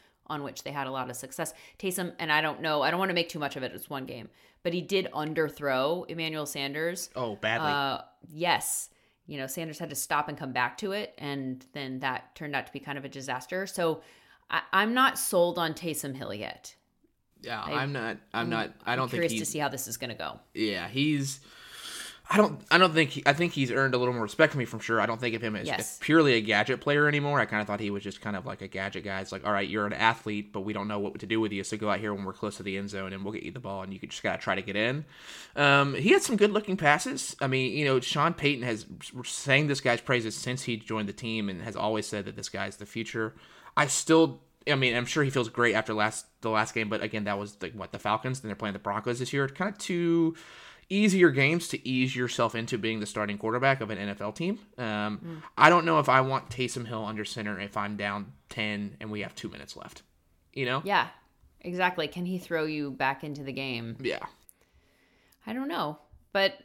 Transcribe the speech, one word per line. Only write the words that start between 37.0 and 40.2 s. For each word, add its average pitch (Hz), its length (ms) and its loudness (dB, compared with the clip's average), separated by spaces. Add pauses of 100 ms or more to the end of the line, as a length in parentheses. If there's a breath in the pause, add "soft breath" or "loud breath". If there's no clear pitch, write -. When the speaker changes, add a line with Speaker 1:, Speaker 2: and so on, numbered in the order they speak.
Speaker 2:
I 139 60 2
mean, 131 300 0
you 151 60 0
know, 135 160 4
Sean 151 340 2
Payton 143 300 0
has 120 220 -2 (160)
s-, - 280 -12
sang 143 380 4
this 139 140 0
guy's 120 180 2
praises 113 340 0